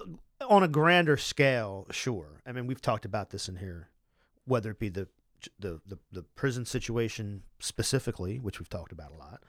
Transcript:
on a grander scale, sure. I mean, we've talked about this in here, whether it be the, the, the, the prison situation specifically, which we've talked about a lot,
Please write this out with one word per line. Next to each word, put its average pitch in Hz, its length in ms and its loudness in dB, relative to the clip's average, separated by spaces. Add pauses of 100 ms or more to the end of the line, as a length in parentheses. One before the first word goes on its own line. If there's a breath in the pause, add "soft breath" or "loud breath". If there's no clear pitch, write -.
(460)
on 202 160 10
a 175 60 6
grander 156 480 6
scale, 110 720 2
sure. 82 560 -6
I 127 60 -10
mean, 123 140 -6
we've 127 160 -6
talked 113 240 0
about 101 240 -4
this - 180 -8
in 92 80 -8
here, 90 320 -10 (560)
whether 113 260 0
it 101 80 -10
be 107 120 -2
the, 92 180 -6 (500)
the, 87 280 -8
the, 98 120 -14 (140)
the 92 100 -10
prison 123 440 -4
situation 113 800 -4 (160)
specifically, 110 800 -2
which 110 200 -8
we've 87 100 -14
talked 85 240 -10
about 80 200 -14
a 80 60 -18
lot, - 300 -20